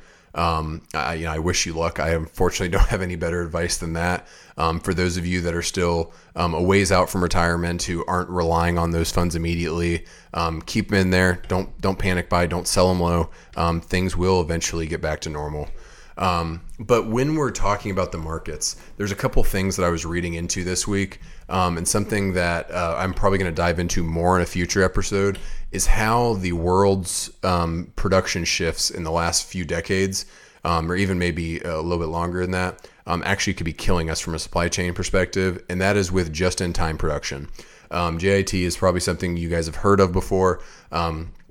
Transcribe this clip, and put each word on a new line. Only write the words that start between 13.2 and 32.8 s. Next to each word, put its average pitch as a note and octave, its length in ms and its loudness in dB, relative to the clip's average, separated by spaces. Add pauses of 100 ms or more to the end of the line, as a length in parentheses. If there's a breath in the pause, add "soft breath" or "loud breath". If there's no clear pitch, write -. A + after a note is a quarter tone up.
Um, E2 240 0
things F#2 360 -2
will F#2 240 4
eventually E2 460 -2
get D#2+ 140 -4
back D2+ 200 -4
to E2 100 -8
normal. D2 380 -6 (500 loud breath)
Um, E2+ 420 0 (180)
but A2+ 300 2
when C3 260 0
we're D3 160 0
talking G2+ 400 0
about F#2 220 -2
the F2+ 60 -6
markets, D#2+ 580 -6 (220 loud breath)
there's G2+ 140 -2
a G2 40 -6
couple - 260 4
things F#2+ 340 4
that F#2 80 2
I F2 40 4
was E2 160 -2
reading E2+ 300 -4
into E2+ 280 -4
this F2+ 240 -2
week, G2 340 -2 (280 loud breath)
um, F2+ 300 0
and F2+ 100 -4
something G2+ 460 0
that, E2+ 360 0
uh, E2+ 280 -2
I'm F#2+ 160 -2
probably G2 240 4
gonna F2+ 140 0
dive E2+ 260 0
into F2 260 0
more E2+ 320 2
in F2+ 60 4
a E2+ 40 0
future F2+ 360 0
episode G2 560 0 (340 loud breath)
is - 140 -2
how A#2 480 4
the F#2 180 0
world's, F#2 800 2 (120)
um, F2 540 0
production F#2 480 2
shifts - 460 -2
in - 120 -8
the D#2+ 80 -4
last E2+ 360 0
few F#2 180 -6
decades, F#2+ 640 -2 (360 loud breath)
um, E2 300 0
or F2+ 40 0
even F#2+ 220 2
maybe E2 420 -2
a D#2+ 200 -4
little E2+ 240 0
bit D#2 60 -4
longer F2 320 -2
than F2+ 80 -2
that, F2+ 360 -2 (200 loud breath)